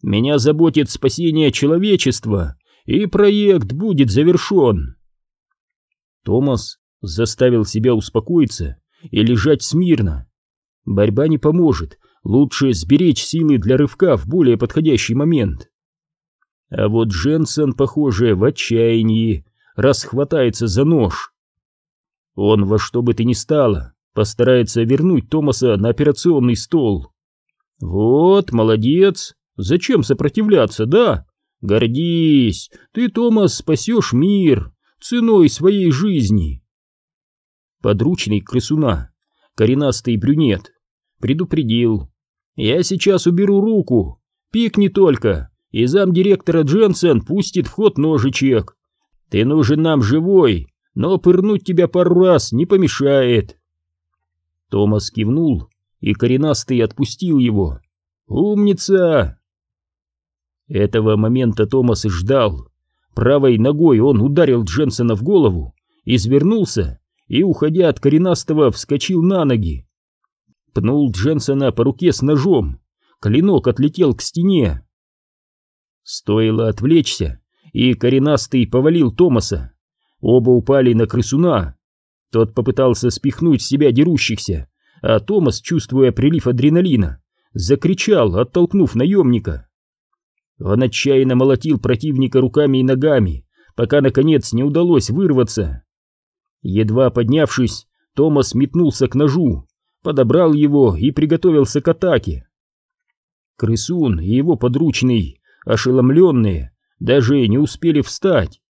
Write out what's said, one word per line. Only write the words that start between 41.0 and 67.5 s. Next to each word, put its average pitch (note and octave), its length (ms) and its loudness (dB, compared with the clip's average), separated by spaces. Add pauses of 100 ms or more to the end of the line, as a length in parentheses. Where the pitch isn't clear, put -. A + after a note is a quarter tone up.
предупредил: A#2+ 880 -2 (460)
"Я C#3+ 280 0
сейчас F#3+ 440 0
уберу G3 320 2
руку, E3+ 640 -2 (300)
пикни G#3+ 360 0
только, C#3 640 0 (200)
и A2+ 140 0
замдиректора F#3 760 2
Дженсен E3+ 600 2
пустит F3+ 460 -4
в - 40 -16
ход G#3 260 0
ножичек. C3+ 800 -2 (520)
Ты G#2 140 -2
нужен D3 380 0
нам D#3 200 0
живой, C#3 640 2 (260)
но D3 240 -2
пырнуть F#3+ 480 2
тебя F3 240 0
пару F3+ 340 2
раз F3 300 2
не C#3 120 0
помешает". C#3 920 0 (1120)
Томас G#2 420 0
кивнул, B2 580 -2 (300)
и G#2+ 140 -2
коренастый C3 680 -2
отпустил C#3+ 580 -2
его. G2+ 420 0 (480)
"Умница!" F3+ 1120 0 (1300)
Этого G#2+ 480 0
момента A2 520 0
Томас B2 380 0
и G#2+ 40 0
ждал. F#2 600 -2 (440)
Правой C3+ 440 2
ногой C#3+ 420 2
он B2+ 220 4
ударил C#3 420 2
Дженсена A#2 520 -2
в G2+ 80 -6
голову, A2+ 520 0 (280)
извернулся B2+ 960 -2 (280)
и, C#3+ 160 0
уходя E3 460 0